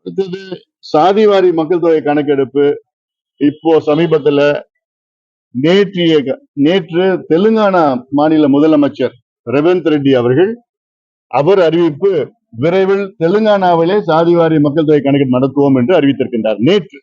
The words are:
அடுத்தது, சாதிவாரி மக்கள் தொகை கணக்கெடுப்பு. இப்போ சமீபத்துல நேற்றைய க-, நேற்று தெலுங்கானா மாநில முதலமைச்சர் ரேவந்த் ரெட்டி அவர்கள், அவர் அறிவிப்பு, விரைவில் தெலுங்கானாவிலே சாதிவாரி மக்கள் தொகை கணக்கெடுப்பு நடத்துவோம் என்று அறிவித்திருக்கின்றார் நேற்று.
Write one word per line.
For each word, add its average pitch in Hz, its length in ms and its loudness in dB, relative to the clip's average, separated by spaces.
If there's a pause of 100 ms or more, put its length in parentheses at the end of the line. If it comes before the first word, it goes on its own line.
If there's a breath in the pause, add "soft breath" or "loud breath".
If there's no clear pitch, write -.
அடுத்தது, 185 420 -8 (500)
சாதிவாரி 196 640 2
மக்கள் 160 260 -2
தொகை 160 180 2
கணக்கெடுப்பு. 143 640 -2 (760)
இப்போ 147 320 -2 (140)
சமீபத்துல 151 540 0 (1200)
நேற்றைய 175 500 0 (120)
க-, 131 120 -6 (260)
நேற்று 170 400 -2 (240)
தெலுங்கானா 196 560 0 (340)
மாநில 151 360 2
முதலமைச்சர் 143 600 0 (380)
ரேவந்த் 160 400 0
ரெட்டி 139 280 0
அவர்கள், 135 320 0 (800)
அவர் 165 360 0
அறிவிப்பு, 165 460 0 (500)
விரைவில் 190 420 0 (140)
தெலுங்கானாவிலே 185 800 0 (120)
சாதிவாரி 165 580 2
மக்கள் 147 220 -2
தொகை 151 140 4
கணக்கெடுப்பு 139 360 0
நடத்துவோம் 139 420 0
என்று 123 180 0
அறிவித்திருக்கின்றார் 113 720 -2
நேற்று. 190 340 -2